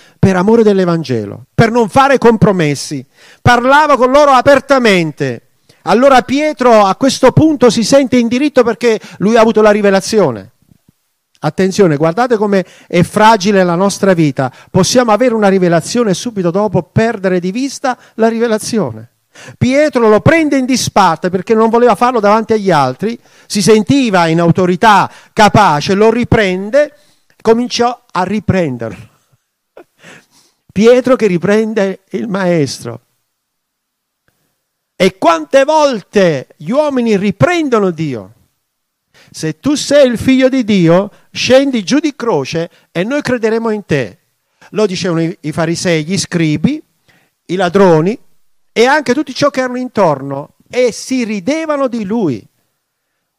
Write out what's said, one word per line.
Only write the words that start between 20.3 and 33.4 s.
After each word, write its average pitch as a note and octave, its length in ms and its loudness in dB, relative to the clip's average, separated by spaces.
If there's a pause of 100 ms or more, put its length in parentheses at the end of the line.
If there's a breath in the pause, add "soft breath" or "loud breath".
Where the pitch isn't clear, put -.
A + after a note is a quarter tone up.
in B3+ 80 -2
disparte F#3+ 680 0
perché F#3+ 240 -2
non A3 160 2
voleva A#3+ 240 2
farlo B3 240 0
davanti A3+ 340 0
agli G3+ 160 -2
altri, D#3 500 -2 (280 soft breath)
si G3+ 160 -4
sentiva G#3+ 640 2
in E3 120 0
autorità F3+ 720 2 (220 soft breath)
capace, G3 600 2
lo G#3+ 160 2
riprende, A3 840 -2 (460)
cominciò A#3+ 680 -2
a F3 100 -4
riprenderlo. E3+ 880 -4 (1600 soft breath)
Pietro B3 440 2
che A3 100 0
riprende G3+ 760 -2 (100)
il A3 160 -8
maestro. F3 720 -4 (2000)